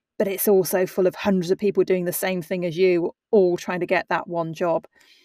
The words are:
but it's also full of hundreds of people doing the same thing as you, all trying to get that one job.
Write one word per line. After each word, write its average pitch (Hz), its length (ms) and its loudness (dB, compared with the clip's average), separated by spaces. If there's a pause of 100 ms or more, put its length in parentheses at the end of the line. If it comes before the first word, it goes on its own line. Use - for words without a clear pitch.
(180)
but 202 100 0
it's 196 200 -2
also 190 380 2
full 185 200 0
of 175 100 0
hundreds 185 340 0
of 190 80 2
people 196 260 2
doing 180 220 0
the 175 60 -2
same 185 300 -4
thing 180 220 -4
as 165 140 -4
you, 180 340 2 (180)
all 180 280 4
trying 180 220 -6
to 180 60 -2
get - 220 -2
that 175 200 -4
one 165 260 -6
job. 170 320 -2 (380)